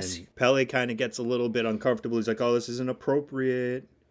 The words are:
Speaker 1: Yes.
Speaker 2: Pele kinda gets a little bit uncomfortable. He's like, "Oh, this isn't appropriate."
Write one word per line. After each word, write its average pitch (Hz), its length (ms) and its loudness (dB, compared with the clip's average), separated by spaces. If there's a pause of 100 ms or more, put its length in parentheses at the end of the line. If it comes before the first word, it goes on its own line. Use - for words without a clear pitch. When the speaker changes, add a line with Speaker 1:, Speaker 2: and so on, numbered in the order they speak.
Speaker 1:
Yes. 90 180 -4 (140)
Speaker 2:
Pele 131 300 4
kinda 123 300 0
gets 117 220 -4
a 127 60 -4
little 120 260 0
bit 113 160 0
uncomfortable. 113 520 0
He's 110 100 0
like, 110 140 0
"Oh, 120 120 4
this 120 160 0
isn't 127 200 -4
appropriate." 131 1000 -2 (240)